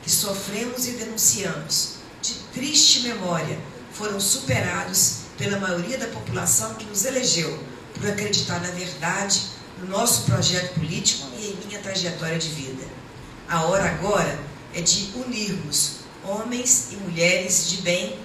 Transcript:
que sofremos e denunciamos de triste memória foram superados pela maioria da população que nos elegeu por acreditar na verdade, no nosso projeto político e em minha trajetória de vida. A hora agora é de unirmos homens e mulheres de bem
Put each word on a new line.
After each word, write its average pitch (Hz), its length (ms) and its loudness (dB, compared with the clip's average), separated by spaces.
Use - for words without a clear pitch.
que - 80 -6
sofremos 214 760 0
e 247 60 -4
denunciamos 196 1080 0
de - 120 -2
triste 277 460 6
memória 175 580 0
foram 202 280 -2
superados - 960 2
pela 202 220 0
maioria 190 400 0
da 233 80 -2
população 220 680 0
que 208 100 -10
nos 208 200 0
elegeu 247 540 2
por 202 160 -2
acreditar 208 520 0
na 180 100 -4
verdade, 175 720 0
no 185 80 -8
nosso 208 340 2
projeto 180 520 2
político 165 520 0
e 214 100 -6
em 175 180 -8
minha 202 140 -8
trajetória 165 580 -2
de 160 100 -2
vida. 139 360 -6
A 165 160 2
hora 180 260 4
agora 165 480 2
é 170 80 -4
de 196 360 2
unirmos 214 800 -2
homens 226 680 0
e 202 40 -10
mulheres 185 720 2
de - 100 0
bem - 460 0